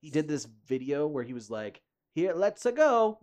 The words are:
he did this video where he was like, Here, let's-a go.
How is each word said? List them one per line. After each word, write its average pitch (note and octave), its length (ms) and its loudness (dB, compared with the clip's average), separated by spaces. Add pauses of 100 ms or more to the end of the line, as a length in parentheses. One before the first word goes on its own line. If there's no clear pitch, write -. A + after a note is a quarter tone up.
he D#3 100 -20
did D3 180 0
this C#3 180 -4 (200)
video C#3 400 -2
where C#3+ 180 -4
he B2 100 -10
was A2 160 -12
like, G#2+ 300 -8 (340)
Here, F3+ 200 0
let's-a A#3 380 0
go. A#3+ 500 4